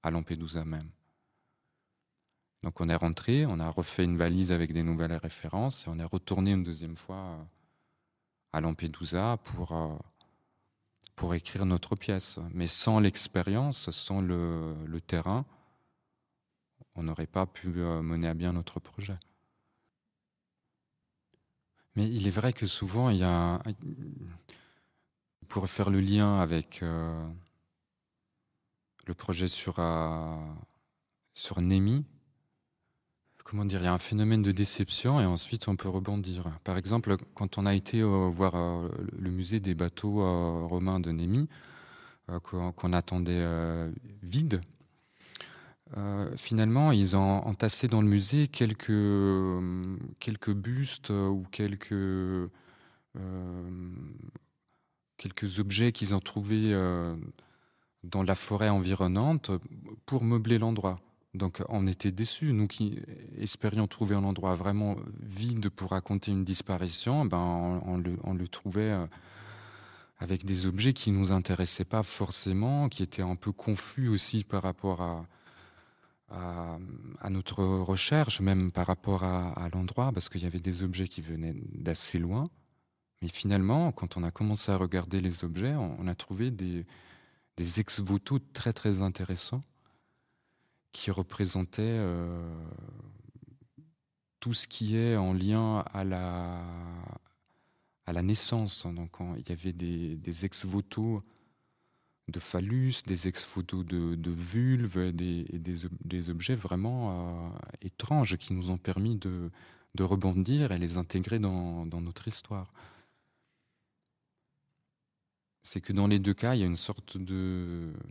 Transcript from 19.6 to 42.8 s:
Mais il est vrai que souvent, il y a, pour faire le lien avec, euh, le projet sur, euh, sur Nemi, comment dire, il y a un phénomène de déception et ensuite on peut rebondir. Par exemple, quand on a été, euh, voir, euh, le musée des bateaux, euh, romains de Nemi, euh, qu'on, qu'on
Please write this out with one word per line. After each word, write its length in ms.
Mais 140
il 160
est 60
vrai 200
que 140
souvent, 460
il 60
y 60
a, 380
pour 200
faire 220
le 80
lien 400
avec, 420
euh, 460
le 80
projet 340
sur, 300
euh, 580
sur 260
Nemi, 420
comment 200
dire, 160
il 40
y 40
a 60
un 60
phénomène 420
de 100
déception 720
et 40
ensuite 420
on 80
peut 120
rebondir. 600
Par 140
exemple, 380
quand 240
on 80
a 80
été, 260
euh, 260
voir, 280
euh, 340
le 100
musée 300
des 160
bateaux, 460
euh, 440
romains 340
de 120
Nemi, 360
euh, 100
qu'on, 320
qu'on 200